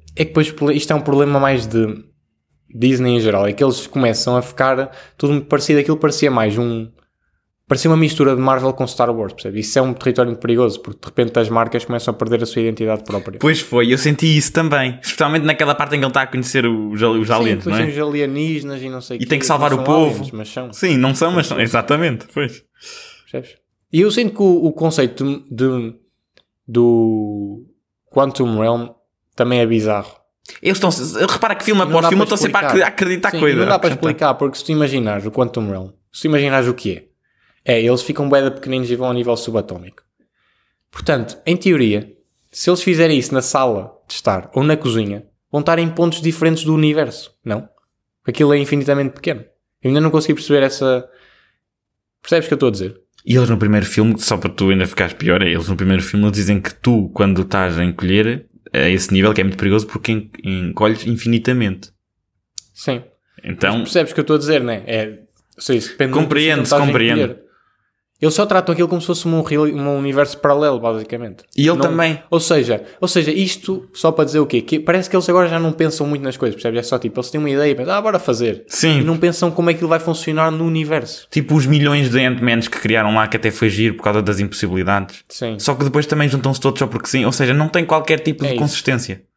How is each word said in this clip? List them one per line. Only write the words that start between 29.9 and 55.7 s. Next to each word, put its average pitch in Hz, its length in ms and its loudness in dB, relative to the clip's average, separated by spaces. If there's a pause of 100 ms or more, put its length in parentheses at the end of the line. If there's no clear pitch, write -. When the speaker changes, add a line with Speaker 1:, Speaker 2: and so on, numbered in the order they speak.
Speaker 2:
Eles 190 200 0
estão, 185 80 2 (380)
repara 214 260 -2
que 196 100 -8
filme 208 160 2
Speaker 1:
Não 175 80 0
Speaker 2:
após 165 140 2
Speaker 1:
dá 170 60 2
Speaker 2:
filme, 190 160 4
Speaker 1:
para 214 80 -2
Speaker 2:
eu - 20 2
estou 196 40 0
sempre - 180 0
a 190 100 0
Speaker 1:
explicar. - 80 2
Speaker 2:
acre-, 185 80 4
a - 60 2
acreditar 185 440 -2
Speaker 1:
Sim, 165 80 -4
Speaker 2:
coisa. 147 200 2
Speaker 1:
não - 60 0
dá 185 120 2
para 175 100 0
Speaker 2:
Acrescentar. 156 220 -2
Speaker 1:
explicar, 147 240 0
porque 139 240 -4
se - 60 -12
tu 160 80 -4
imaginares 123 540 -2
o 110 40 -6
Quantum 117 400 -2
Realm, 95 200 -10 (220)
se - 100 -12
tu - 40 0
imaginares 139 420 2
o 123 60 0
que 101 180 -6 (720)
é, 123 120 2
é, 113 60 2
eles 123 200 2
ficam 147 260 -4
bué 139 140 4
de 135 80 0
pequeninos 131 400 -6
e 123 60 0
vão 127 120 -4
ao 123 40 -2
nível 120 240 -2
subatómico. 101 640 -6 (880)
Portanto, - 540 -4
em 170 120 0
teoria, 123 560 2 (380)
se - 200 -2
eles 180 120 2
fizerem 165 360 4
isso 127 160 -2
na 127 80 0
sala 117 500 -2 (160)
de - 60 -12
estar 95 400 -4
ou 131 80 2
na 151 140 2
cozinha, 110 500 -4 (240)
vão 147 100 -2
estar 165 180 2
em 170 100 0
pontos 165 320 -2
diferentes 160 440 0
do 156 100 2
universo, 151 580 0 (120)
não? 107 240 -6 (540)
Porque - 80 -6 (120)
aquilo 147 120 4
é 143 40 4
infinitamente 139 560 -2
pequeno. 143 260 -6 (420)
Eu 131 80 -2
ainda 143 100 4
não 156 100 2
consegui 151 240 2
perceber 143 300 2
essa. 131 440 0 (1120)
Percebes 165 240 0
o - 20 -8
que 156 60 0
eu - 20 4
estou 131 120 2
a 110 40 2
dizer? 98 280 -8 (240)
Speaker 2:
E 117 120 2
eles 120 140 4
no 113 80 2
primeiro 104 280 2
filme, 107 340 2
só - 160 0
para 85 140 -4
tu 95 200 2
ainda 95 160 2
ficares 90 260 -2
pior, 90 300 2
é, 90 80 2
eles 85 180 -2
no 95 80 -2